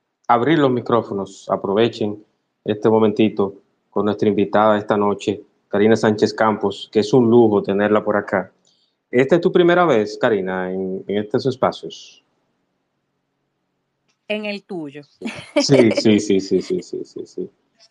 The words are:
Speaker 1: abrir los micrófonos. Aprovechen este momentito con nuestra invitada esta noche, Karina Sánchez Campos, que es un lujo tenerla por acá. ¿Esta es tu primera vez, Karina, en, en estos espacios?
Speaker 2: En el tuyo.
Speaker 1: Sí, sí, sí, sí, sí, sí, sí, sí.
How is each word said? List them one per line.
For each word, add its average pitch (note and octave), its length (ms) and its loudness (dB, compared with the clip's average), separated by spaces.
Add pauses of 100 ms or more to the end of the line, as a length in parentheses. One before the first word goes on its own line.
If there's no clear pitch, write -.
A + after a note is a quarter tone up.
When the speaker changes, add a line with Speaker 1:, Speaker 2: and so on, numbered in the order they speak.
(260)
Speaker 1:
abrir A#2+ 320 2
los C#3 120 2
micrófonos. A2 800 -4
Aprovechen G#2 720 -2 (420)
este G#2+ 260 0
momentito G#2+ 640 2 (340)
con G2+ 160 -2
nuestra G#2+ 240 -2
invitada G#2 480 2
esta G#2 200 -2
noche, G2+ 460 -2 (260)
Karina G#2+ 280 2
Sánchez G#2+ 380 0
Campos, G#2 580 -2
que A2 80 0
es G#2 120 -2
un A#2+ 180 4
lujo A2 320 4
tenerla G2+ 420 0
por G#2 120 -2
acá. G2+ 360 -4 (580)
¿Esta C3+ 260 2
es E3 40 2
tu F3+ 100 0
primera F3 360 4
vez, A2 320 0
Karina, F#2 520 -2
en, F#2+ 380 -6
en G2 80 -4
estos G#2 300 -4
espacios? - 760 -6 (2000)
Speaker 2:
En G#3+ 160 -8
el G3+ 200 -10
tuyo. D3 380 -12 (540)
Speaker 1:
Sí, B2+ 360 4
sí, G#2+ 280 2
sí, F#2+ 200 0
sí, F#2 200 -2
sí, - 220 -6
sí, F2 220 -12
sí, - 220 -16
sí. - 240 -12 (400)